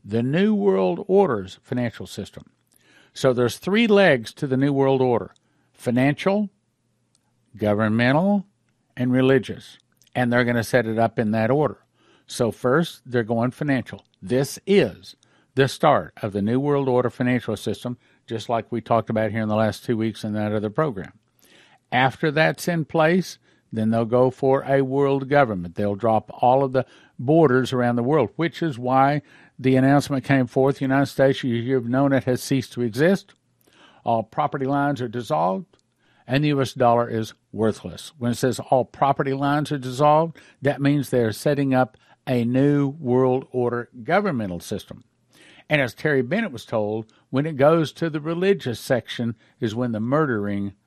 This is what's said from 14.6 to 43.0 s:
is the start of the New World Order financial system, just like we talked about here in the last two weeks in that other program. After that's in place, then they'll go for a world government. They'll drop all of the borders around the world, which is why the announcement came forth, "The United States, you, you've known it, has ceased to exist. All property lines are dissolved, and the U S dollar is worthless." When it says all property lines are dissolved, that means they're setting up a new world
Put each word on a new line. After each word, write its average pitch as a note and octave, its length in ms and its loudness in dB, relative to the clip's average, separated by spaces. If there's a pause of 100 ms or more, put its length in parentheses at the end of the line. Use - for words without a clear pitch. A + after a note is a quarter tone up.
is F#3 480 0 (400)
the C3+ 120 4
start B2+ 540 2
of G2+ 120 -6
the G2+ 80 -2
New A#2 180 0
World C#3 280 -2
Order B2 220 0
financial A#2+ 480 -2
system, A#2 400 -8 (300)
just A2+ 220 -10
like A#2 220 -2
we A#2 100 -4
talked A2+ 280 0
about A2 220 0
here A2 100 -4
in G#2+ 80 -2
the G#2+ 60 0
last A2 280 0
two A#2 140 -2
weeks A2 260 -4
in G#2+ 100 -6
that G#2+ 180 -2
other G#2+ 180 -2
program. G#2 440 -6 (760)
After C3 380 2
that's D#3 380 0
in E3+ 180 -2
place, E3 540 0 (320)
then A2 180 -2
they'll A2+ 160 2
go B2 240 2
for C3+ 380 0
a C#3 160 2
world C3+ 460 -2
government. G#2+ 440 0
They'll G#2 220 -2
drop A2 360 0 (120)
all C3 200 4
of C3 100 -4
the C3 120 0 (320)
borders C3 560 4
around B2 220 0
the A#2+ 80 -2
world, C3 320 0
which D#3+ 260 -6
is D3+ 160 -4
why C3+ 460 2 (340)
the C3 180 2
announcement C3+ 480 2
came C3+ 220 2
forth, C3+ 320 0
"The C#3 80 -4
United C3+ 220 0
States, C3+ 360 2
you, A#2+ 120 -2
you've A#2 340 -2
known C3+ 240 2
it, B2+ 120 0
has B2+ 160 -2
ceased - 320 -4
to A#2+ 80 -6
exist. C3+ 520 0 (720)
All A#2 160 0
property C#3+ 440 -4
lines C#3+ 360 -2
are B2+ 60 -4
dissolved, D#3 720 -4 (500)
and C#3 160 0
the D3 60 2
U C#3 120 0
S B2 120 -2
dollar A#2+ 360 2
is A2+ 240 -4 (180)
worthless." G2+ 680 -4
When A#2+ 140 -4
it A2+ 40 -2
says B2+ 240 -2
all B2+ 260 0
property C#3 480 0
lines C#3+ 380 -2
are D3+ 60 -4
dissolved, D3 600 2 (240)
that C#3 180 -2
means C#3+ 280 2
they're A#2 220 2
setting C#3 440 0
up B2+ 200 2 (300)
a B2 180 0
new C#3 440 2
world C3 640 0